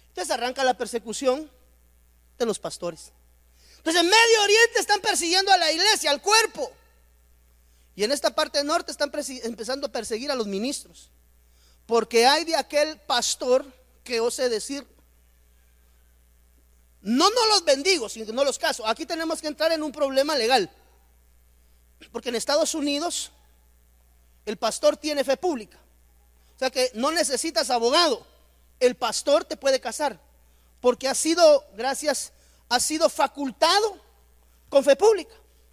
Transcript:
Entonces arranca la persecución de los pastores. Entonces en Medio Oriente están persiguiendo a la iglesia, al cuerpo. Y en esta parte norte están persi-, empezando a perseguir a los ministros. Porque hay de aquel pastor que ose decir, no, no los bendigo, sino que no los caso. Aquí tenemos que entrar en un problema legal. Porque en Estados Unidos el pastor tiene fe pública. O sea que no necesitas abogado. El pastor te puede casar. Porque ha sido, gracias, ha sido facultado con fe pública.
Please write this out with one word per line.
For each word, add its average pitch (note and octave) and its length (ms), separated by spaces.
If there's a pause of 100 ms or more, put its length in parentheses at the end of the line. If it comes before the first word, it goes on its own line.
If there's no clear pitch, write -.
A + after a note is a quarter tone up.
Entonces F4+ 220
arranca B3+ 340
la B3+ 120
persecución B3 760 (880)
de A#3+ 80
los G#3 120
pastores. - 540 (640)
Entonces E4 240
en E4+ 80
Medio A4+ 360
Oriente A4+ 360
están G4+ 200
persiguiendo F#4+ 520
a F#4 60
la D#4+ 140
iglesia, E4+ 380
al C#4+ 120
cuerpo. G#4 500 (1200)
Y F#3+ 100
en A#3+ 80
esta C#4+ 220
parte D#4 300
norte E4 280
están C#4+ 180
persi-, C#4+ 340
empezando A#3 440
a - 40
perseguir A#3+ 380
a C4+ 40
los A#3 120
ministros. G#3 640 (760)
Porque A#3 420
hay D4+ 180
de D#4+ 120
aquel D4+ 440
pastor C4 640 (380)
que A#3 160
ose A#3+ 280
decir, A#3+ 380 (2250)
no, B3+ 260
no A4+ 180
los G4+ 180
bendigo, C#4+ 440
sino A3 160
que G#3+ 80
no C4 120
los C4 140
caso. B3 280
Aquí A3+ 180
tenemos E4 360
que D4+ 80
entrar D#4 240
en D#4 100
un D4+ 80
problema C#4+ 460
legal. A3+ 340 (1400)
Porque A#3 160
en B3+ 80
Estados D4 380
Unidos D4 580 (1120)
el G#3+ 100
pastor C4 400
tiene C#4+ 280
fe C4 120
pública. D4 420 (800)
O - 20
sea C4 120
que B3+ 240
no B3+ 160
necesitas D#4 600
abogado. B3+ 540 (540)
El B3 160
pastor C#4+ 500
te D#4 120
puede C4+ 240
casar. B3 400 (600)
Porque B3 280
ha C4 60
sido, D#4+ 500 (120)
gracias, C4 560 (360)
ha B3 120
sido D#4 300
facultado D#4+ 920 (680)
con - 140
fe C#4 140
pública. G4 380 (380)